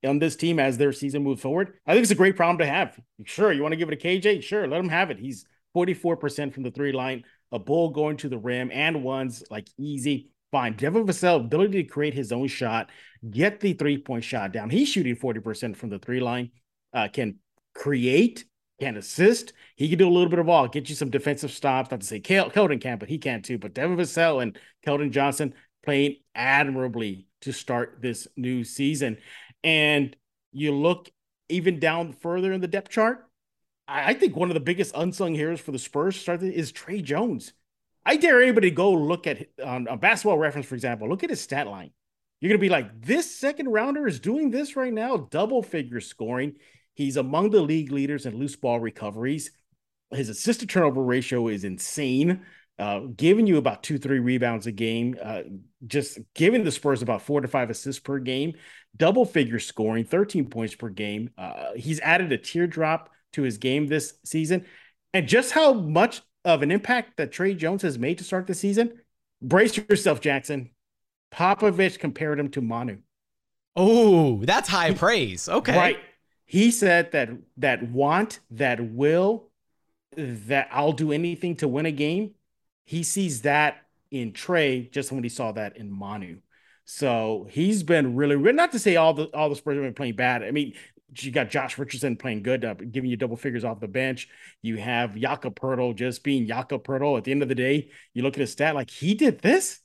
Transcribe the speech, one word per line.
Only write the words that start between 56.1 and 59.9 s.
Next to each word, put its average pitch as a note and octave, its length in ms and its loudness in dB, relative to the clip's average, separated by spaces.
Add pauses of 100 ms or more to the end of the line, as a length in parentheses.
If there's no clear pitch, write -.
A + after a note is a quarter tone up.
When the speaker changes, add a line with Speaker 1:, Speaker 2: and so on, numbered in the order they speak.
Speaker 1:
giving G#3+ 300 4
the D#3 80 0
Spurs C3+ 300 -2
about A2 200 -2
four C#3+ 200 -2
to B2+ 60 -6
five B2 220 -2
assists C3 300 -8
per C#3 180 -6
game, C3 360 -4 (420)
double G3 300 4
figure A#2+ 340 0
scoring, A2+ 460 -2